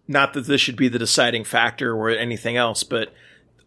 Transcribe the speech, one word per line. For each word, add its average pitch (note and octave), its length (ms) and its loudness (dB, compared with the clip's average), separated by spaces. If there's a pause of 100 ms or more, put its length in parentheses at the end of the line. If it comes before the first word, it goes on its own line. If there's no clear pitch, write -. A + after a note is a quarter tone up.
not C#3 260 2
that C3+ 140 -6
this C#3 120 4
should B2+ 160 0
be B2+ 140 2
the A#2 100 -2
deciding A#2 440 0
factor A#2 520 0
or A2 140 -2
anything A#2 480 -2
else, A#2 260 0
but A2+ 300 -6 (540)